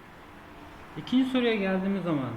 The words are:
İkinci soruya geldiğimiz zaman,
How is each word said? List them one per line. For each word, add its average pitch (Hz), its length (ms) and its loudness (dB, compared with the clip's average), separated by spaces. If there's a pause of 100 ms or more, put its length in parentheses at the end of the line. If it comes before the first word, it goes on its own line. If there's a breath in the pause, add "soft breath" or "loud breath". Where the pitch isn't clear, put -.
(960)
İkinci 254 320 2
soruya 240 260 4
geldiğimiz 190 480 0
zaman, 143 340 0